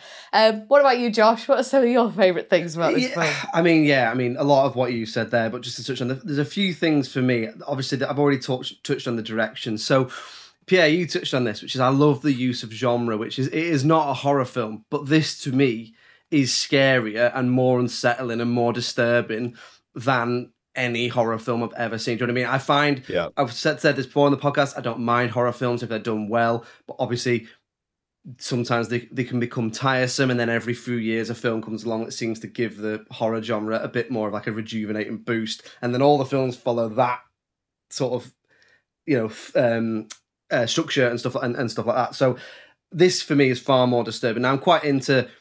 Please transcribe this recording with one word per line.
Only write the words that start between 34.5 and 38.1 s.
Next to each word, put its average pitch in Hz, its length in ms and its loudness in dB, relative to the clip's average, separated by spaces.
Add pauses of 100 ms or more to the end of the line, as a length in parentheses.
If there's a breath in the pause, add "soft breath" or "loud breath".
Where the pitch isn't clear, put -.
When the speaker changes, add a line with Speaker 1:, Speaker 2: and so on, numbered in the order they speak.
Speaker 2:
rejuvenating 107 680 -6
boost, 113 460 -6 (180 loud breath)
and 120 120 -2
then 127 80 0
all 147 160 6
the 135 80 0
films 131 300 -2
follow 117 340 -2
that 120 300 0 (720)
sort 127 240 -4